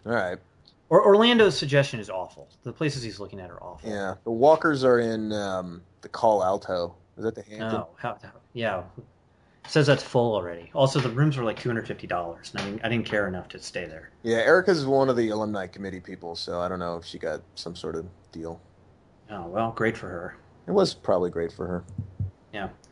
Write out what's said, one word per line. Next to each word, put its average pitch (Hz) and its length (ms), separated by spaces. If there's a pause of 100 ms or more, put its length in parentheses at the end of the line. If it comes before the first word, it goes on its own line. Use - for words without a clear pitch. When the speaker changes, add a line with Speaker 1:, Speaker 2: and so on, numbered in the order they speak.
Speaker 1:
All 107 60
right. 95 260 (520)
Speaker 2:
Or, 190 160
Orlando's 214 520
suggestion 139 440
is 101 80
awful. 90 400 (140)
The 120 100
places 143 280
he's 104 200
looking 101 180
at 90 100
are 87 140
awful. 90 260
Speaker 1:
Yeah, 98 260 (100)
the 117 60
Walkers 143 520
are 123 160
in, 110 320
um, 92 500 (200)
the - 80
Call 107 340
Alto. 92 500 (240)
Is 107 60
that 110 120
the 110 80
Hampton? 110 380
Speaker 2:
Oh, - 140
how, 117 260
how, - 100 (200)
yeah. 104 320 (800)
It - 80
says 147 160
that's 135 160
full 120 320
already. 87 400
Also, 135 240
the 127 100
rooms 135 280
were, 123 60
like, 110 140
two - 120
hundred 113 180
fifty - 180
dollars, 87 460
and 101 100
I 98 80
didn't, 107 160
I 113 40
didn't 117 180
care 104 200
enough 92 200
to 92 120
stay - 260
there. 80 260 (100)
Speaker 1:
Yeah, 117 160
Erica's 160 480
one 135 240
of 127 60
the 117 140
alumni 107 380
committee 92 340
people, 87 340
so 87 240
I 87 80
don't 92 120
know 87 180
if 85 80
she - 120
got 78 240 (140)
some 85 200
sort 80 200
of 82 100 (260)
deal. 82 300 (720)
Speaker 2:
Oh, 92 160
well, 110 240
great 113 260
for 101 120
her. 90 260 (320)
Speaker 1:
It 170 40
was 190 220
probably 90 380
great 85 200
for - 140
her. 87 180 (680)
Speaker 2:
Yeah. 98 160 (220)